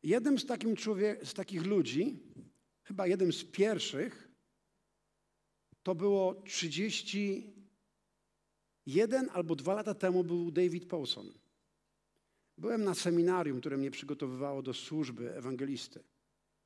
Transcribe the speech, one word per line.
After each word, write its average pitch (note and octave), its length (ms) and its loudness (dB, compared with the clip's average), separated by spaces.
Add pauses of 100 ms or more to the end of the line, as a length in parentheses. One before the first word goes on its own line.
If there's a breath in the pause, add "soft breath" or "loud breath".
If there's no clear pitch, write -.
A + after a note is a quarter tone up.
Jednym A#3 360 4
z - 60 -6
takim A3+ 300 0
człowie-, G#3 500 0
z C#3+ 80 -12
takich F#3 320 -4
ludzi, F#3 540 2 (640)
chyba G3 240 -2
jednym F3+ 260 4
z - 100 -6
pierwszych, G#3 880 0 (1500)
to F#3 120 0
było F#3+ 380 4
trzydzieści F#3+ 1200 -2 (1300)
jeden A3+ 480 2
albo E3 220 0
dwa C#3+ 180 0
lata G#3+ 200 -2
temu F3+ 300 2
był E3+ 280 -2
David F3 340 2
Paulson. B2 480 -6 (1200)
Byłem A3 260 0
na G3 100 2
seminarium, E3+ 680 2
które C#3 180 -4
mnie C3+ 140 -2
przygotowywało C#3 680 -6
do C3 120 -6
służby B2 600 -6
ewangelisty. C3 680 -6 (640)